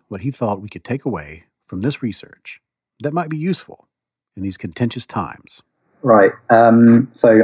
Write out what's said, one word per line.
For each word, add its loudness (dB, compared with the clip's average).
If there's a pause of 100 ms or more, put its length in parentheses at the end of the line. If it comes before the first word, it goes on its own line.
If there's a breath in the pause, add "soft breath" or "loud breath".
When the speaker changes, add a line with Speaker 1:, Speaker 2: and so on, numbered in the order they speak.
Speaker 1:
what -14
he -8
thought -6
we -18
could -20
take -10
away -10 (240)
from -12
this -6
research -14 (400)
that -8
might -6
be -8
useful -10 (500)
in -10
these -10
contentious -8
times. -12 (420)
Speaker 2:
Right. 4 (160)
Um, 6
so 4